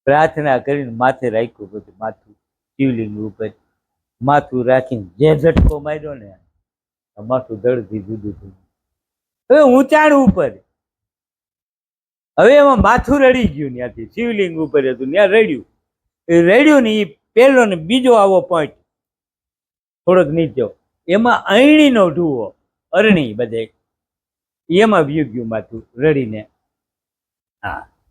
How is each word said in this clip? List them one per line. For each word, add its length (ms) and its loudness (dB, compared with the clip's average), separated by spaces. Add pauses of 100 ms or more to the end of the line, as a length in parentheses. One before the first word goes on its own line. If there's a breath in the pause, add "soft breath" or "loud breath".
પ્રાર્થના 520 0
કરીને 340 -6
માથે 380 -2
રાખ્યું, 420 -6
બધું 280 -18
માથું 340 -14 (440)
શિવલિંગ 420 -4
ઉપર 300 -10 (720)
માથું 440 -2
રાખીને 380 -2
જે 340 0
ઝટકો 420 2
માર્યો 340 -12
ને, 240 -20 (800)
આ 40 -20
માથું 380 -6
દળથી 400 -4
જુદું 420 -12
થયું. 160 -20 (960)
હવે 100 6
ઊંચાણ 520 4
ઉપર, 380 0 (1900)
હવે 160 6
એમાં 220 4
માથું 420 0
રડી 240 2
ગયું, 300 -6
ત્યાંથી 320 -12
શિવલિંગ 540 -6
ઉપર 320 -2
હતું, 200 -8
ત્યાં 160 2
રડ્યું. 380 0 (600)
એ 140 4
રડ્યું 420 4
ને, 120 -2
એ 100 -2
પહેલો 600 2
ને 100 -2
બીજો 380 0
આવો 280 4
પોઇન્ટ 300 -4 (1300)
થોડોક 220 2
નીચો, 480 -4 (320)
એમાં 360 0
અયણીનો 680 4
ઢૂવો, 460 -4 (360)
અરણી 420 0
બધે, 400 -8 (960)
એમાં 320 2
વ્યુ 240 -2
ગયું 220 -10
માથું 400 -10 (100)
રડીને. 520 -4 (1120)
હા, 240 -12 (240)